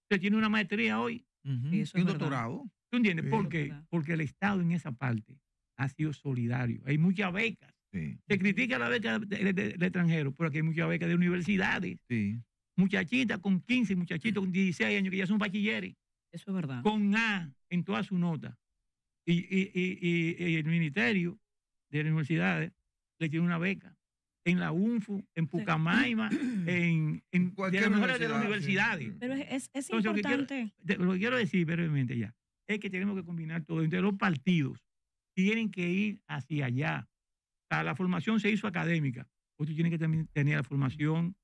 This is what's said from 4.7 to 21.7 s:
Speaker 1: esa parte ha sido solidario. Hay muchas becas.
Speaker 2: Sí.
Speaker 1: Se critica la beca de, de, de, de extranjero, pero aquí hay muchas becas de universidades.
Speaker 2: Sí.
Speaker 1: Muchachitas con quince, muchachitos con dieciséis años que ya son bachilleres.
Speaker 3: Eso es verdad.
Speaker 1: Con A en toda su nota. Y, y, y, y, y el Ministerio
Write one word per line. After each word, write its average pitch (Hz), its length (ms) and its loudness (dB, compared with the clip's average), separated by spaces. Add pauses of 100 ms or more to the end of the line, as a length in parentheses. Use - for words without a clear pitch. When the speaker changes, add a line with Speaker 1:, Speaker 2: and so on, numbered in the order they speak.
Speaker 1:
esa 165 200 -2
parte 117 480 -4 (380)
ha 135 120 -2
sido 151 240 -4
solidario. 123 720 -2
Hay 143 120 0
muchas 180 360 2
becas. 226 400 -4 (180)
Speaker 2:
Sí. 90 260 -6 (100)
Speaker 1:
Se 202 120 2
critica 226 400 2
la 233 80 0
beca 226 320 0
de, 214 60 -4 (180)
de, 196 100 4
de, 185 200 -2
de 175 120 -2
extranjero, 165 460 2
pero 165 180 -2
aquí 139 80 -4
hay 156 60 0
muchas 160 240 0
becas 170 220 0
de 170 60 2
universidades. 180 840 0 (100)
Speaker 2:
Sí. 110 320 0 (380)
Speaker 1:
Muchachitas 196 640 2
con 190 200 2
quince, 220 360 2
muchachitos 180 460 -2
con 190 100 0
dieciséis 190 460 2
años 190 140 0
que - 60 -4
ya 190 100 -2
son 214 100 2
bachilleres. 208 580 -2 (360)
Speaker 3:
Eso 170 200 -10
es 190 40 -2
verdad. 135 280 -4
Speaker 1:
Con 208 320 2
A 202 360 0 (200)
en 175 120 2
toda 208 200 -2
su 185 160 -4
nota. 139 360 -2 (720)
Y, 170 80 4
y, 190 400 0
y, 185 260 0
y, 170 500 0
y 165 80 2
el 151 80 -2
Ministerio 175 760 2 (500)